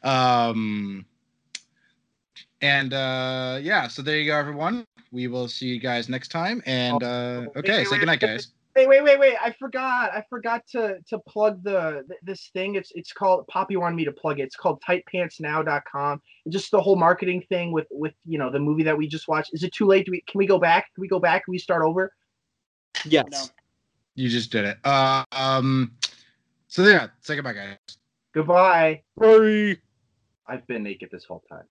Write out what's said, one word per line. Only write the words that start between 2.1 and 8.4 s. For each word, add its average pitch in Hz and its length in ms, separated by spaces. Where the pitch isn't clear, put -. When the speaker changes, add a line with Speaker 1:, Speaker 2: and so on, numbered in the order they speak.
Speaker 1:
and, 139 320
uh, 131 680
yeah, 156 280
so 131 140
there 151 160
you 151 120
go, 151 80
everyone. 156 480
We 123 160
will 123 220
see 127 180
you 123 140
guys 120 280
next 127 200
time. 185 360
And, 123 380
uh, 123 40
Speaker 2:
Oh, 123 500
Speaker 1:
okay, 202 220
Speaker 2:
wait, - 80
Speaker 1:
say - 60
Speaker 2:
wait, - 60
Speaker 1:
goodnight, 160 240
Speaker 2:
wait, - 60
Speaker 1:
guys. 110 200